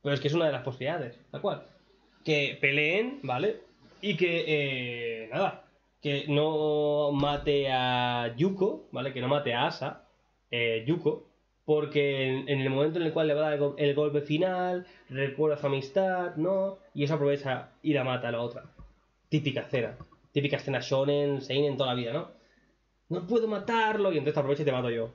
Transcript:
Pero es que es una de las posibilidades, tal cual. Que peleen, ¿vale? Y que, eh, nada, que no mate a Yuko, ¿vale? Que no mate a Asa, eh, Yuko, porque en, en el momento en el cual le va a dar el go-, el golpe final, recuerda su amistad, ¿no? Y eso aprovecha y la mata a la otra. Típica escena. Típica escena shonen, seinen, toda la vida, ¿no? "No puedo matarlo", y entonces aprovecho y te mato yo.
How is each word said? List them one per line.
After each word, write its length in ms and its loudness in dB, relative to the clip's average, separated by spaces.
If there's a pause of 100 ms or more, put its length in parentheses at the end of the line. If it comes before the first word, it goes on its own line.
Pero 140 2
es 60 -2
que 80 0
es 40 0
una 120 4
de 80 4
las 100 -6
posibilidades, 560 -6 (100)
tal 120 -10
cual. 260 -4 (560)
Que 360 0
peleen, 640 2
¿vale? 380 -2 (420)
Y 140 -2
que, 320 0
eh, 840 -2
nada, 360 -2 (360)
que 260 -2
no 840 2
mate 600 2
a 640 0
Yuko, 560 0
¿vale? 220 -6
Que 80 -6
no 60 -2
mate 260 2
a 140 2
Asa, 400 -6 (420)
eh, 380 0
Yuko, 400 0 (380)
porque 640 2
en, 200 -2
en 120 2
el 100 2
momento 260 2
en 80 0
el 80 0
cual 140 2
le 80 2
va 60 2
a 20 2
dar 100 2
el 60 -2
go-, 180 2
el 160 2
golpe 280 2
final, 680 0 (220)
recuerda 480 0
su 100 -4
amistad, 720 0
¿no? 420 0 (160)
Y 80 0
eso 100 0
aprovecha 560 0 (140)
y 100 2
la 100 2
mata 260 -2
a 20 -2
la 100 -2
otra. 220 -6 (680)
Típica 320 0
escena. 340 -2 (360)
Típica 260 0
escena 220 -2
shonen, 640 2
seinen, 360 0
toda 160 0
la 60 -2
vida, 140 -4
¿no? 180 -4 (800)
"No 180 -4
puedo 200 2
matarlo", 640 2
y 60 0
entonces 220 0
aprovecho 240 0
y 20 0
te 60 2
mato 180 0
yo. 260 -2